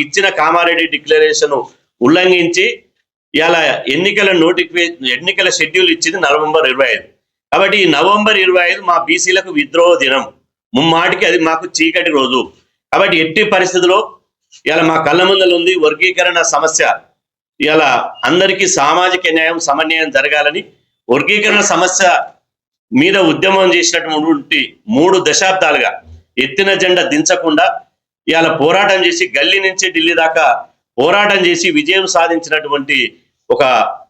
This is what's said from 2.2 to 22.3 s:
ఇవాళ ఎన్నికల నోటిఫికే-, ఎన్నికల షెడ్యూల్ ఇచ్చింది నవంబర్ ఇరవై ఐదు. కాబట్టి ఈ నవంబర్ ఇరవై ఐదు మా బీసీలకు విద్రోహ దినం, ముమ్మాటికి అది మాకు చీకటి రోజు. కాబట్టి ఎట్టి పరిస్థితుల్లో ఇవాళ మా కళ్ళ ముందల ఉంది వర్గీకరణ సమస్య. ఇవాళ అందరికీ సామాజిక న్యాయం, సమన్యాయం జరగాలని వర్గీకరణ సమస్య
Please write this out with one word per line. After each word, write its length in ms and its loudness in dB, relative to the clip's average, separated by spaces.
ఇవాళ 240 2
ఎన్నికల 340 0
నోటిఫికే-, 520 -2
ఎన్నికల 320 -2
షెడ్యూల్ 360 0
ఇచ్చింది 320 -6
నవంబర్ 440 0
ఇరవై 240 0
ఐదు. 100 -8
కాబట్టి 320 0
ఈ 20 4
నవంబర్ 460 2
ఇరవై 280 2
ఐదు 180 -6
మా 80 2
బీసీలకు 520 -2
విద్రోహ 320 2
దినం, 240 -2
ముమ్మాటికి 560 0
అది 180 0
మాకు 180 -4
చీకటి 400 0
రోజు. 220 0
కాబట్టి 320 2
ఎట్టి 180 -2
పరిస్థితుల్లో 440 2
ఇవాళ 140 0
మా 60 0
కళ్ళ 220 2
ముందల 300 2
ఉంది 140 0
వర్గీకరణ 540 0
సమస్య. 280 0
ఇవాళ 240 2
అందరికీ 360 0
సామాజిక 580 0
న్యాయం, 200 -2
సమన్యాయం 480 -2
జరగాలని 440 -2
వర్గీకరణ 520 0
సమస్య 320 0